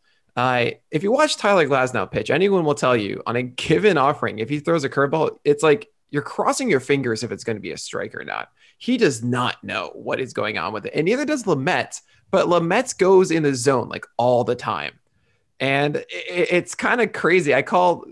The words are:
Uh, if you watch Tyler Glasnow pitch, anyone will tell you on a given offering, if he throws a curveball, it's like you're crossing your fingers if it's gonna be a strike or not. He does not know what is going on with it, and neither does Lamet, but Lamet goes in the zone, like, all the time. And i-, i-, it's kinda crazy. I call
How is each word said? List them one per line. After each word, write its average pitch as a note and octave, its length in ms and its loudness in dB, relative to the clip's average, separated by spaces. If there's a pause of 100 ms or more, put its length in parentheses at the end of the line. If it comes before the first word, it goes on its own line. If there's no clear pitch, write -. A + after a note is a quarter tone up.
(360)
Uh, B2 360 0 (200)
if D#3 100 -2
you G3+ 100 0
watch D4 260 2
Tyler G3 300 4
Glasnow B2+ 440 0
pitch, - 180 -4
anyone F3+ 340 2
will D3 120 2
tell B2+ 200 2
you G2+ 300 -4
on A2+ 120 -4
a B2+ 40 0
given E3 560 2
offering, C3 400 0
if A2+ 120 -6
he D3 100 -4
throws E3 240 0
a C3+ 60 -4
curveball, C#3 540 0
it's D3 200 2
like D3 240 4 (240)
you're C#3+ 100 -2
crossing B3+ 480 -2
your C#3+ 100 2
fingers B2 440 0
if A2 80 -8
it's G2+ 120 -10
gonna A2 160 -4
be F#2 120 -10
a C#2+ 60 -10
strike - 360 -10
or - 100 -12
not. - 260 -10 (280)
He B3 200 -2
does C#3 260 2
not A#2+ 400 -2
know G2 320 -6
what A2+ 240 -6
is B2+ 140 -8
going G#2 260 -4
on F2+ 140 -6
with G#2 120 -10
it, - 80 -8
and D3+ 120 0
neither B3 200 0
does B3+ 200 -4
Lamet, C#3+ 560 -2 (280)
but - 160 2
Lamet F3 540 0
goes F#3 320 6
in D#3+ 100 2
the C#3+ 140 2
zone, B2 340 0
like, - 160 -10 (120)
all A#2+ 260 4
the A#2+ 120 0
time. F2+ 380 -6 (640)
And C#3+ 380 0
i-, - 40 -4
i-, F3 500 -4
it's F3 240 0
kinda A#3 320 0
crazy. D#3 480 2
I C#3 80 2
call F3+ 480 2